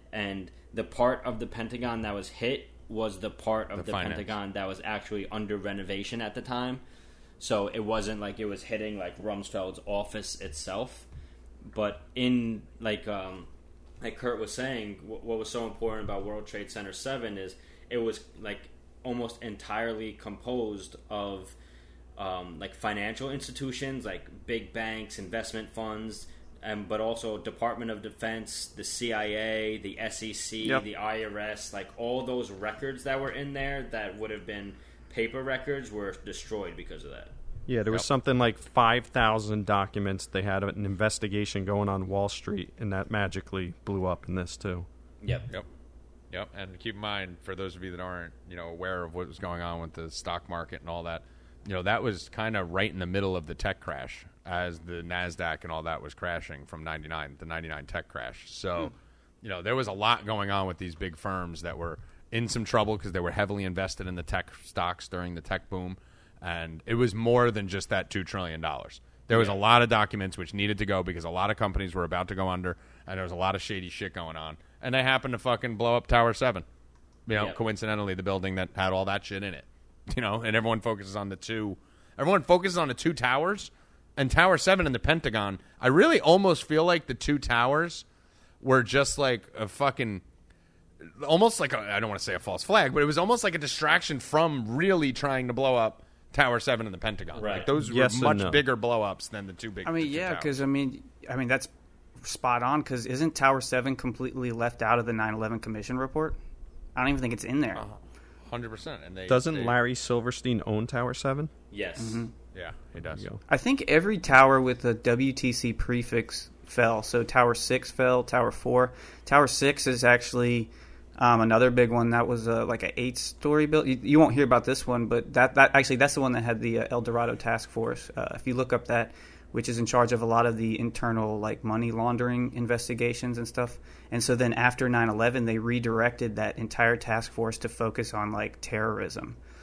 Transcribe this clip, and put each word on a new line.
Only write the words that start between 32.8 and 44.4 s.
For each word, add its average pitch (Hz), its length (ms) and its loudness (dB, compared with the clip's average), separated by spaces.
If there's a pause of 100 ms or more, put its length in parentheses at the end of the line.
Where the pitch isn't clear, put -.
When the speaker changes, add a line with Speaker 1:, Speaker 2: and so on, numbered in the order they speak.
Speaker 1:
that 135 160 -2
were 139 120 -4
in 139 200 -8
there 139 380 -6
that 104 280 -6
would 107 120 -6
have 104 160 -10
been 101 280 -10 (360)
paper 120 320 -4
records 131 480 -4
were 101 240 -6 (100)
destroyed 95 520 -8
because 82 280 -14
of 71 60 -14
that. 64 180 -16 (380)
Speaker 4:
Yeah, 120 160 0
there 110 100 0
was 113 100 0
Speaker 2:
Yep. - 40 -6
Speaker 4:
something 131 320 2
like 117 200 4
five 120 480 4
thousand 107 600 2
documents. 98 600 0
They 95 160 -2
had 98 220 0
an 101 220 -4
investigation 101 760 0
going 101 240 2
on 95 200 -2
Wall 98 200 0
Street, - 500 -6
and 104 140 -4
that 95 180 -2
magically 95 640 -4 (100)
blew 98 220 -2
up 87 220 -2
in 90 80 -4
this, 87 200 -6